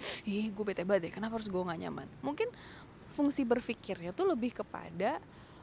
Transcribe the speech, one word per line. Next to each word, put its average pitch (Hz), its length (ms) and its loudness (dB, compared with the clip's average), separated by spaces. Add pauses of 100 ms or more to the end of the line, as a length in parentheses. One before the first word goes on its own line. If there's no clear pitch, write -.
(260)
Ih, 214 240 2
gue 208 160 -2
bete 190 160 0
banget 185 320 4
ya. 190 80 -6
Kenapa 226 160 -2
harus 220 80 -4
gue 185 160 2
nggak 175 240 0
nyaman?" - 220 -4 (180)
Mungkin 320 240 2 (640)
fungsi 285 320 4
berpikirnya 202 720 0
tuh 370 160 4
lebih 240 240 0
kepada, - 640 -2 (420)